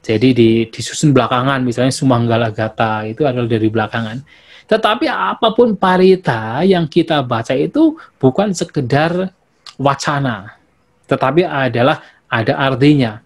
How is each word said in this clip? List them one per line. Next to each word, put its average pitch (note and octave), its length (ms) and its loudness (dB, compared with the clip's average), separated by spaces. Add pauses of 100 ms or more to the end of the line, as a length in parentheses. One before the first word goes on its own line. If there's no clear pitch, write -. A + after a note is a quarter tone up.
Jadi A2+ 320 0
di-, A2+ 320 4
disusun - 480 -2
belakangan, B2+ 480 0
misalnya B2+ 320 -2
Sumanggala A#2 560 0
Gata, A2 560 -4
itu A2+ 240 -2
adalah B2 160 -2
dari A2+ 240 0
belakangan. A2 480 -4 (480)
Tetapi A3 400 0
apapun G#3+ 720 0
parita F3+ 880 2
yang F3+ 240 2
kita D#3+ 320 0
baca A#2+ 320 -4
itu C#4 480 0 (160)
bukan F#3 400 0
sekedar D#3+ 720 -2 (480)
wacana, C3+ 800 -4 (480)
tetapi C#3+ 400 0
adalah C3+ 560 0 (240)
ada A#2 320 -2
artinya. C3+ 680 2